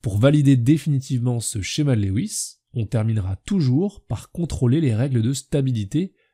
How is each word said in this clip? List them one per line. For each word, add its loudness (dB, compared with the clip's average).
Pour -2
valider 6
définitivement 0
ce -6
schéma 0
de 0
Lewis, -4
on -4
terminera -2
toujours -2
par -10
contrôler -2
les 0
règles 0
de 0
stabilité -4